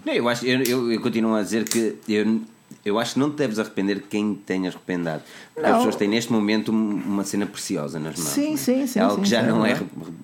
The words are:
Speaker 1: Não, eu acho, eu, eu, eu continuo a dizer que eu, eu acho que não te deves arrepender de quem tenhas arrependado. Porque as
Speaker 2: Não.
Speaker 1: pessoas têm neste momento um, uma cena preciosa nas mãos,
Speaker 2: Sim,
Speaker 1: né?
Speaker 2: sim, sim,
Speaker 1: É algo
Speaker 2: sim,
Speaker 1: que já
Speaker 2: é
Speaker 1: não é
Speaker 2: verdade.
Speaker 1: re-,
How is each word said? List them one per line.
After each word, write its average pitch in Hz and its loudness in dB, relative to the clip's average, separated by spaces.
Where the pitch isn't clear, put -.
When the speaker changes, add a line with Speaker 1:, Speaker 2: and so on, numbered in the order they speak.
Speaker 1:
Não, 311 0
eu 123 2
acho, 120 0
eu, 127 4
eu, 120 2
eu 104 0
continuo 113 2
a 107 2
dizer 107 0
que 110 0
eu, 107 2
eu 104 0
acho 117 -2
que 127 2
não 147 2
te 147 -6
deves 117 -2
arrepender 101 0
de 98 -6
quem 104 -2
tenhas 92 -2
arrependado. 85 -4
Porque 466 -4
as - 4
Speaker 2:
Não. 226 6
Speaker 1:
pessoas 110 0
têm 101 0
neste 117 0
momento 107 2
um, 110 2
uma 98 -2
cena 101 -2
preciosa 80 -6
nas 78 -6
mãos, 82 -4
Speaker 2:
Sim, 294 0
Speaker 1:
né? 302 -2
Speaker 2:
sim, 262 2
sim, - -2
Speaker 1:
É 190 4
algo 202 4
Speaker 2:
sim, 190 0
Speaker 1:
que 202 4
já 202 4
Speaker 2:
é - 2
Speaker 1:
não 110 4
é 101 2
Speaker 2:
verdade. 87 -4
Speaker 1:
re-, 82 -12